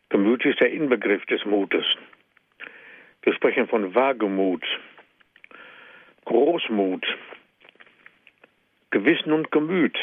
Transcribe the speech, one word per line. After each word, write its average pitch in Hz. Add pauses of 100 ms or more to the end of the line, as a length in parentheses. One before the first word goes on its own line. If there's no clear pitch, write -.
Gemüt 107
ist 139
der 123
Inbegriff 120
des -
Mutes. 101 (1400)
Wir -
sprechen 123
von 98
Wagemut, 98 (1600)
Großmut. 113 (1800)
Gewissen 151
und 156
Gemüt 156